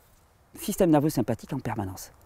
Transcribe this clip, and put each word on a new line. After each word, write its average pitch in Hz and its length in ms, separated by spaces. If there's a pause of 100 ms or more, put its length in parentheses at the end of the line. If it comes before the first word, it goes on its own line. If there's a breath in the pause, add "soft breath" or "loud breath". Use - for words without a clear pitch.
(560)
Système 190 340
nerveux 151 200
sympathique 117 440
en 135 60
permanence. 104 520 (140)